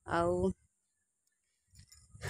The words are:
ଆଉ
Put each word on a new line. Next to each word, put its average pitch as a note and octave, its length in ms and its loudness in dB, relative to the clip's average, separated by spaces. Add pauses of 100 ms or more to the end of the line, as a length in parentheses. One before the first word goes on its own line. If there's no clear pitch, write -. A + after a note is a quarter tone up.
ଆଉ E3+ 280 2 (1900)